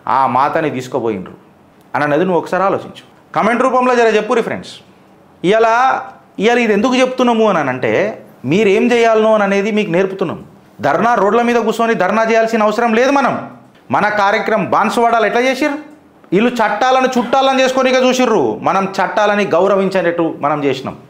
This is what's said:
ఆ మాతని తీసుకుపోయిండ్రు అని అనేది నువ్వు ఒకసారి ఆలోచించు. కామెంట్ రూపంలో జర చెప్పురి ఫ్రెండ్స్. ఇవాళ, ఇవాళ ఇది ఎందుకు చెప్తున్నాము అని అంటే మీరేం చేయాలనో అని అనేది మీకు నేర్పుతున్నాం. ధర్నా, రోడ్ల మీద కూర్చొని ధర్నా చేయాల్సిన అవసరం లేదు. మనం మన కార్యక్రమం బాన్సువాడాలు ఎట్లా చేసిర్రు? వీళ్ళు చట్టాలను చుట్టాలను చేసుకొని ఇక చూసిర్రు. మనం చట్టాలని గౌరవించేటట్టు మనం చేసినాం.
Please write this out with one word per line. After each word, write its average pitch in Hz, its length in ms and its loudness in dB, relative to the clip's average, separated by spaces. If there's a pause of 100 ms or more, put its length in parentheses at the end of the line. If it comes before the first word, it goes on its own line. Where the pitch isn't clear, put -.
ఆ 131 180 2
మాతని 143 440 0
తీసుకుపోయిండ్రు 117 640 -6 (600)
అని 139 100 0
అనేది 147 200 0
నువ్వు 180 140 0
ఒకసారి 180 240 -4
ఆలోచించు. - 720 -8
కామెంట్ 214 280 0
రూపంలో 254 320 2
జర 233 120 4
చెప్పురి 214 360 0
ఫ్రెండ్స్. 98 320 -10 (720)
ఇవాళ, 226 560 2 (380)
ఇవాళ 233 200 2
ఇది 226 140 2
ఎందుకు 233 220 0
చెప్తున్నాము 247 540 2
అని 151 220 0
అంటే 127 540 -2 (200)
మీరేం 214 480 2
చేయాలనో 220 420 2
అని 208 80 2
అనేది 196 280 0
మీకు 208 200 -2
నేర్పుతున్నాం. 185 540 -2 (360)
ధర్నా, 175 340 0
రోడ్ల 208 280 2
మీద 240 140 0
కూర్చొని 226 380 0
ధర్నా 196 280 0
చేయాల్సిన 226 400 0
అవసరం 220 320 0
లేదు. 262 160 2
మనం 254 400 0 (400)
మన 165 180 2
కార్యక్రమం 208 640 0
బాన్సువాడాలు 220 560 2
ఎట్లా 214 140 0
చేసిర్రు? 277 500 -2 (420)
వీళ్ళు 214 180 2
చట్టాలను 247 580 0 (100)
చుట్టాలను 262 420 0
చేసుకొని 262 300 0
ఇక 254 140 2
చూసిర్రు. 226 580 0
మనం 185 220 0
చట్టాలని 202 600 0
గౌరవించేటట్టు 180 960 0
మనం 143 240 -2
చేసినాం. 127 320 -4 (140)